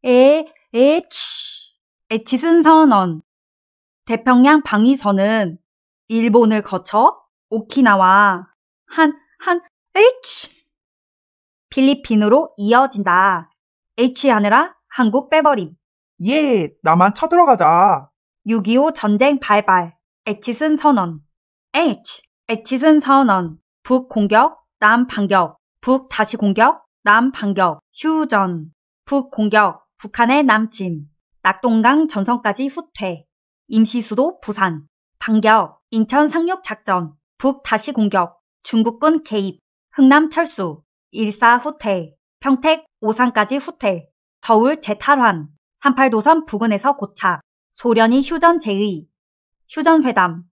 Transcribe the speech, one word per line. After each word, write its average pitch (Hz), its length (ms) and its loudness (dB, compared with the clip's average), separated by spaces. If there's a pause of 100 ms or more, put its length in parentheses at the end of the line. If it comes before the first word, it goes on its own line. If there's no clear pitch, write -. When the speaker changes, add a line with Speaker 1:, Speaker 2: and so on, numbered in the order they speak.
Speaker 1:
에, 269 400 4 (280)
에치. - 1000 -2 (340)
에치슨 302 540 0
선언. 233 580 4 (840)
태평양 254 580 2
방위선은 208 960 0 (480)
일본을 220 560 2
거쳐 214 580 -2 (280)
오키나와 202 1000 2 (400)
한, 311 260 0 (260)
한, 349 220 -4 (340)
에이치. 508 560 0 (1160)
필리핀으로 269 880 0
이어진다. 202 920 0 (460)
에이치 254 320 0
하느라 226 460 0 (120)
한국 247 420 -2
빼버림. 277 460 0 (500)
Speaker 2:
예, 247 440 0 (120)
나만 175 320 2
쳐들어가자. 196 960 2 (380)
Speaker 1:
육이오 226 440 0
전쟁 262 480 0
발발. 190 560 0 (300)
에치슨 240 520 -4
선언. 185 440 0 (540)
에이치. - 480 -4 (240)
에치슨 262 540 0
선언. 202 580 0 (240)
북 254 260 -2
공격, 214 560 0 (140)
남 233 260 2
반격. 196 520 -2 (240)
북 262 280 -2
다시 214 280 -4
공격, 202 460 0 (200)
남 226 280 2
반격. 190 480 -4 (160)
휴전. 196 800 -4 (320)
북 269 260 -4
공격, 214 540 -2 (120)
북한의 240 460 0
남침. 208 640 -2 (380)
낙동강 233 640 0
전선까지 240 600 -4
후퇴. 202 580 -12 (420)
임시수도 226 720 -2
부산. 185 460 -6 (320)
반격. 214 600 0 (120)
인천 254 360 0
상륙 339 360 -4
작전. 180 500 -6 (240)
북 269 260 -4
다시 220 280 -4
공격. 196 500 -2 (220)
중국군 233 600 -2
개입. 196 360 -8 (340)
흥남 285 360 2
철수. 202 540 -8 (280)
일사 220 460 0
후퇴. 208 560 -6 (260)
평택, 302 460 -2 (160)
오산까지 220 560 -2
후퇴. 202 520 -8 (320)
서울 247 400 0
재탈환. 214 680 -2 (320)
삼팔 262 280 0
도선 294 360 0
부근에서 220 520 -4
고착. 185 440 -6 (300)
소련이 226 500 0
휴전 339 380 0
제의. 202 480 -6 (600)
휴전 311 340 0
회담. 180 480 -2